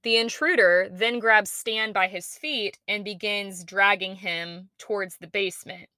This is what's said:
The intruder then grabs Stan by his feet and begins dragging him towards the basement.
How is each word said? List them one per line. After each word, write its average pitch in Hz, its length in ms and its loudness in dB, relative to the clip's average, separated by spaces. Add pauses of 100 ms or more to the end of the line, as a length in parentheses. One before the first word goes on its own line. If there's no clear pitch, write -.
The 226 160 2
intruder 226 720 4
then 226 280 0
grabs 214 320 4
Stan 220 420 -4
by 185 140 2
his 185 180 -10
feet 262 640 -6
and 208 180 -4
begins 202 580 -6
dragging 190 520 2
him 175 540 -8 (100)
towards 196 380 -4
the 175 100 -16
basement. 180 600 -6 (100)